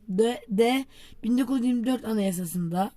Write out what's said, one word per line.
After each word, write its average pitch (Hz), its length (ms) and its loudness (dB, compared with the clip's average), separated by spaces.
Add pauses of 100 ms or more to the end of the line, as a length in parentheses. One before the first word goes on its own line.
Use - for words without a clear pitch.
D, 220 400 0
D, 233 360 2 (380)
bin 240 160 2
dokuz 262 200 0
yüz 240 80 0
yirmi 240 200 0
dört 254 180 -2
Anayasası'nda 180 920 -2